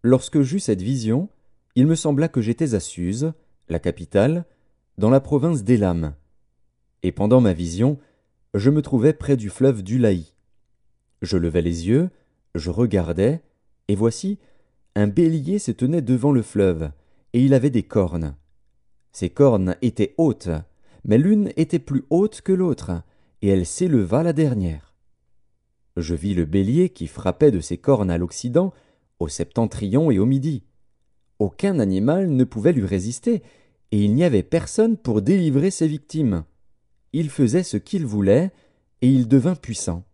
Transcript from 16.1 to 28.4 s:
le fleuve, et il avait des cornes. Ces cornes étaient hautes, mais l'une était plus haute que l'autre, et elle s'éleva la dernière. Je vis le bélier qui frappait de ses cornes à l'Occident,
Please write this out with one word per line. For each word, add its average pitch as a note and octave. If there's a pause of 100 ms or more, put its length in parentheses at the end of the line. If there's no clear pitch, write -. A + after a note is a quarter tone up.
le B2+
fleuve, F2 (420)
et A#2+
il C3+
avait C3+
des A#2+
cornes. E2 (760)
Ces -
cornes G#2
étaient A2+
hautes, D3 (540)
mais G#2+
l'une G3+
était D#3+
plus C#3
haute G3
que F#3+
l'autre, D3 (380)
et G2+
elle F#2+
s'éleva C3
la E3+
dernière. G#2+ (1000)
Je E2+
vis F#2
le E2+
bélier G#2
qui -
frappait A2+
de F#2
ses E2+
cornes G#2
à E2+
l'Occident, B2 (460)